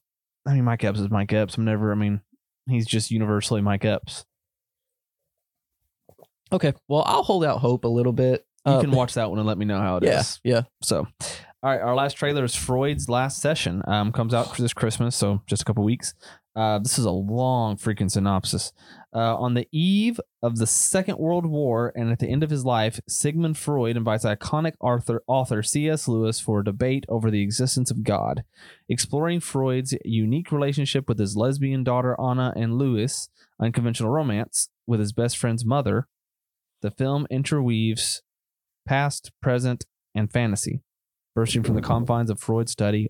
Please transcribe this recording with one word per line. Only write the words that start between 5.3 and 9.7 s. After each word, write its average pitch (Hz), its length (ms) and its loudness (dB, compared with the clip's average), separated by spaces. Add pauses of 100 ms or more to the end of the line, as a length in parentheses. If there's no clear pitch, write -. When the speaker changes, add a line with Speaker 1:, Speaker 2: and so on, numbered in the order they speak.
Speaker 2:
Okay, 165 220 2 (140)
well, 147 180 2
I'll - 180 2
hold 190 200 2
out 143 160 2
hope 123 240 2
a 120 40 2
little 120 260 2
bit. 127 320 2 (200)
Speaker 1:
You 139 80 6
Speaker 2:
Uh, 131 80 4
Speaker 1:
can 139 100 2
watch 127 240 2
that 113 140 0
one 95 100 -2
and 107 80 0
let 107 100 0
me 104 80 -2
know 101 140 0